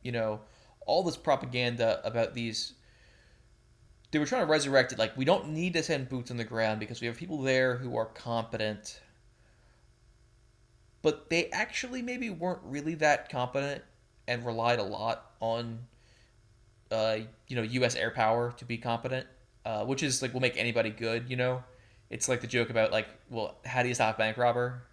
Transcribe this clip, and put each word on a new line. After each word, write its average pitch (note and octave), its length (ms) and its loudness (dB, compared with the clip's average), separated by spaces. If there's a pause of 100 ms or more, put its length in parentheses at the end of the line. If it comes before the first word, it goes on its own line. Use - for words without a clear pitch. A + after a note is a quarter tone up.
you B2+ 100 -6
know, A2 260 0 (480)
all E3+ 160 4
this E3+ 140 -2
propaganda B2 880 0
about A2+ 300 0
these. A2+ 400 -6 (1400)
They D#3 80 4
were D3+ 60 2
trying B3 160 2
to E3+ 40 2
resurrect C#3 460 4
it, A#2 60 -8
like, A2+ 180 2
"We C3 80 0
don't D#3+ 240 4
need E3 240 -2
to E3 100 0
send C#3 260 -2
boots B2 220 -6
on B2 60 -6
the A#2 80 -2
ground A2 340 0
because A#2 220 -8
we A#2+ 80 -2
have A#2 80 -6
people E3+ 260 -6
there C3 360 4
who B2 180 -4
are A2+ 100 0
competent." A2 920 -4 (2000)
But - 280 0
they E3 200 2
actually B3 520 -6
maybe A#3+ 280 -6
weren't F3 320 -4
really C#3+ 340 -4
that D3+ 340 4
competent C#3 520 -2 (460)
and A#2+ 180 -2
relied A#2 320 2
a G#2 60 0
lot G#2 560 -4
on, A2+ 400 -2 (1080)
uh, A2 280 0 (300)
you B2+ 80 -4
know, A#2 60 0
U B2 220 0
S A#2+ 120 2
air A#2 140 0
power A#2+ 480 2
to - 60 -14
be A#2+ 140 -6
competent, B2+ 480 -2 (380)
uh, A2 200 -2
which C3+ 180 -2
is, C3 200 0
like, B2 100 -2
will B2+ 80 -2
make B2+ 160 2
anybody A2+ 340 2
good, A2+ 380 -2
you B2+ 80 -4
know? B2+ 280 0 (460)
It's - 180 -4
like B2 120 2
the B2 60 -8
joke A#2 240 0
about, A2 220 4
like, A2 160 0 (220)
well, A2+ 260 -6 (100)
how B2+ 160 0
do B2 60 2
you B2 60 0
stop A2 200 2
a - 40 -12
bank A2 180 0
robber? B2 560 0